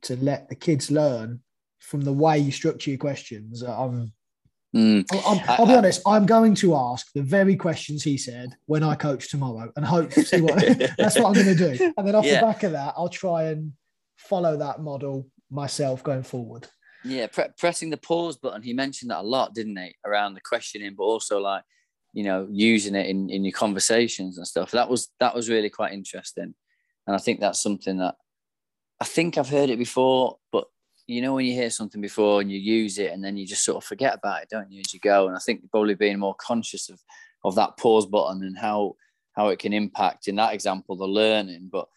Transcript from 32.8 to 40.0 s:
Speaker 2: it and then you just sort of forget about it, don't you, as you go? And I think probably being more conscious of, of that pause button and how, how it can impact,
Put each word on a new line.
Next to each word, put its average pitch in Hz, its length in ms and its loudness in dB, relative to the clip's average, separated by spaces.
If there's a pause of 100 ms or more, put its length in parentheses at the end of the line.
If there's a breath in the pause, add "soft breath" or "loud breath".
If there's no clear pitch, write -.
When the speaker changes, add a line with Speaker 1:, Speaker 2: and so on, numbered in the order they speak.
Speaker 2:
it 92 120 -4
and 95 120 -10
then 98 120 -8
you 98 120 -10
just 101 180 -4
sort - 120 -2
of - 60 -12
forget 110 300 -4
about 98 300 -6
it, - 60 -20
don't 101 220 -10
you, 98 80 -20
as - 140 -10
you 92 60 -18
go? 101 280 4
And 92 80 -4
I 95 40 -8
think - 320 -6
probably 104 240 2
being 101 240 0
more 98 160 -2
conscious - 540 -6
of, 95 120 -20 (420 loud breath)
of 95 120 -2
that 104 220 0
pause 110 280 4
button 95 380 -2
and 95 140 -10
how, 104 380 -4 (400)
how 104 140 0
it 90 100 -2
can 104 140 -4
impact, 104 540 -2